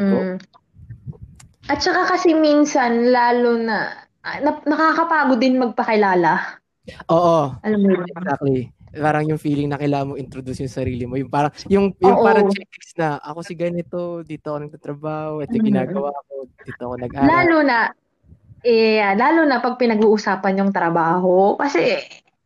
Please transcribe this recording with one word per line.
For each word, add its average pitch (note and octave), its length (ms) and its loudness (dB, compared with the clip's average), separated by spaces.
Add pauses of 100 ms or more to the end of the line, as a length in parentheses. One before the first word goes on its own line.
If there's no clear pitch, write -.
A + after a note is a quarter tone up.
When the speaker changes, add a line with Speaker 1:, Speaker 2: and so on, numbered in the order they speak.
Speaker 1:
ko. G3 160 2
Speaker 2:
Mm. F#3 180 -6 (1300)
At C#4 120 -2
saka F4+ 280 0
kasi F4 280 2
minsan, D4 720 2
lalo A#3+ 460 2
na, A3+ 400 -4 (260)
ah, - 180 -10
na-, D4+ 240 -2
nakakapagod D4+ 760 2
din B3+ 180 2
magpakilala. G3+ 1000 0 (480)
Speaker 1:
Oo. E3 560 2
Speaker 2:
Alam G#3+ 160 -2
mo G3 140 4
yun? F3 160 -2
Speaker 1:
Exactly. C#3 500 -2 (320)
Parang D3+ 320 0
yung D#3 160 -2
feeling D3 320 -2
na C#3 80 -6
kailangan C#3+ 320 -2
mo - 80 -10
introduce C3 400 -10
yung C3+ 140 -8
sarili B2+ 340 -6
mo. B2 80 -8
Yung C3 160 -6
parang, D3 240 0 (160)
yung, G3 240 2
yung F#3 240 4
Speaker 2:
Oo. A#3 80 4
Speaker 1:
parang G3+ 240 4
checklist - 480 -12
na, D3+ 240 -4
"Ako D3+ 160 -12
si E3+ 160 -12
ganito, F3 720 -6
dito D3+ 240 -10
ako D3 160 -8
nagtatrabaho, D#3 720 -10
ito D3+ 160 -6
yung A3+ 80 0
Speaker 2:
Mm. G#3+ 80 2
Speaker 1:
ginagawa C3+ 380 -2 (180)
ko, - 60 -20 (260)
dito - 240 -18
ako B2 160 -8
nag-aaral." C4+ 300 0
Speaker 2:
Lalo E4+ 340 4
na, B3+ 140 2 (840)
eh, A3+ 400 2 (160)
lalo D4+ 320 4
na A#3+ 160 0
pag A#3+ 160 -2
pinag-uusapan G#3 800 2
yung G3 160 2
trabaho. F3+ 800 2
Kasi, C#4 480 0 (420)